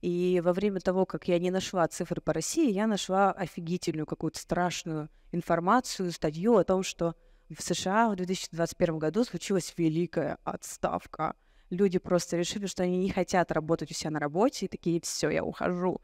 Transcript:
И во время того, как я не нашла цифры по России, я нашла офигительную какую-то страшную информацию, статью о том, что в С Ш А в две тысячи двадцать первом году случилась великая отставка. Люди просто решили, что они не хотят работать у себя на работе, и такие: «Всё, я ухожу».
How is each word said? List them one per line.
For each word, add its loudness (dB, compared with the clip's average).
И 2
во 4
время 0
того, 2
как -8
я 4
не 2
нашла 0
цифры -4
по -2
России, 2
я 2
нашла 2
офигительную -4
какую-то -4
страшную -2
информацию, 0
статью 2
о 8
том, 2
что -4
в -14
С -2
Ш -2
А 4
в -2
две -4
тысячи -4
двадцать -2
первом 2
году 2
случилась -2
великая 0
отставка. -6
Люди 2
просто 0
решили, -4
что -4
они 0
не 0
хотят 0
работать -2
у -12
себя -6
на -2
работе, 0
и -4
такие: 0
«Всё, -2
я 0
ухожу». -2